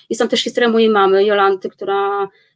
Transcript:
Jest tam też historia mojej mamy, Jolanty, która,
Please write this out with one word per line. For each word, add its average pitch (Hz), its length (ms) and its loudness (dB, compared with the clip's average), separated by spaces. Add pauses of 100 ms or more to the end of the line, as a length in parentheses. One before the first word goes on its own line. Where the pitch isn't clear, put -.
(100)
Jest 226 80 -4
tam 233 100 0
też - 140 -2
historia 240 260 -2
mojej 226 200 2
mamy, 196 360 2
Jolanty, 196 460 0
która, 196 580 -4 (280)